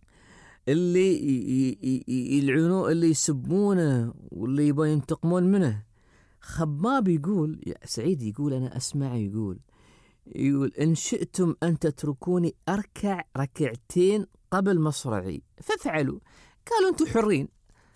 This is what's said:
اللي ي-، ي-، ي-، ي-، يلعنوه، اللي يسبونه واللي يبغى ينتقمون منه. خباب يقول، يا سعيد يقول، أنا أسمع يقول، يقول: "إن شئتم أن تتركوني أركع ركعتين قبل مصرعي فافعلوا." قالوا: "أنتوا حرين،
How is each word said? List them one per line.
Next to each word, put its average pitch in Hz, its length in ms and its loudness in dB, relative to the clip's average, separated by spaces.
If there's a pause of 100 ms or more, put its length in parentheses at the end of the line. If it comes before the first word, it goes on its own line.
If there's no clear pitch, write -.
(680)
اللي 175 460 4
ي-، 131 560 0
ي-، - 140 -6
ي-، 131 240 -2
ي-، 127 300 0
يلعنوه، 151 540 2
اللي 165 180 4
يسبونه 151 1040 2 (180)
واللي 135 360 0
يبغى 151 240 2
ينتقمون 165 520 0
منه. 175 400 2 (580)
خباب 180 640 -2
يقول، 160 600 0
يا - 80 -8 (100)
سعيد 139 360 -2
يقول، 123 320 -4
أنا 131 240 -4
أسمع 135 380 -4
يقول، 101 440 -4 (760)
يقول: 139 360 0 (100)
"إن 160 140 2
شئتم 175 680 -2
أن 165 160 0
تتركوني 165 760 -2 (140)
أركع 202 540 -4 (140)
ركعتين 165 880 0 (260)
قبل 190 280 2
مصرعي 107 640 -2 (180)
فافعلوا." 156 580 -2 (520)
قالوا: 381 180 4
"أنتوا 320 180 0
حرين، 214 400 0 (480)